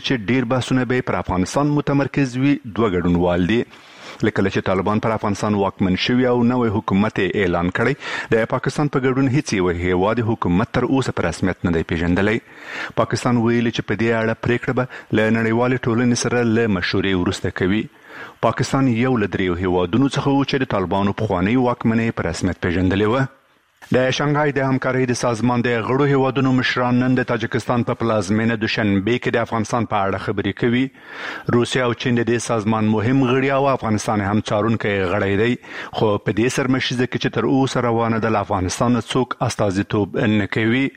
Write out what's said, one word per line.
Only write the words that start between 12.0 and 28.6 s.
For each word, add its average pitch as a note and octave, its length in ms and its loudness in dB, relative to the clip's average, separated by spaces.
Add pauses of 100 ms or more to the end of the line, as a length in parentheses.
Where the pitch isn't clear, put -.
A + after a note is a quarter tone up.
پاکستان A#2+ 420 0
ویلي A#2 260 2
چې - 200 -6
په G2+ 100 -2
دې A#2 80 0 (140)
اړه A2+ 240 -4
پریکړه A#2+ 340 -2
به - 40 -2 (340)
له G#2+ 180 4
نړیوالې A#2 400 2 (100)
ټولنې A#2+ 380 2
سره A#2+ 180 0
له A2+ 320 2
مشورې F#2+ 460 0
وروسته F#2 400 -4
کوي. G2+ 220 0 (600)
پاکستان C3+ 480 0
یو B2 320 2
له F#2+ 100 -4
دریو F#2 300 0
هیوادونو F2+ 500 2
څخه C#3+ 140 -2
و C#3 160 2
چې C3 240 -2
د - 100 -4
طالبانو G2 460 0
پخوانۍ G2 420 0
واکمنۍ A2+ 560 -2
په F2 100 -2
رسمیت E2+ 340 -4
پیژندلې F#2 420 0 (100)
وه. C3 100 0 (640)
د B2+ 220 2
شانګهای D3 400 0
د C3+ 140 0
همکارۍ B2+ 400 0
د A#2+ 100 0
سازمان A#2+ 460 0
د A#2+ 200 2
غړو C3 240 2
هیوادونو C3+ 460 2
مشران B2 460 0
نن B2+ 160 2
د B2+ 120 0
تاجکستان A#2 600 -2
په A#2+ 120 -4
پلازمینه A2 640 0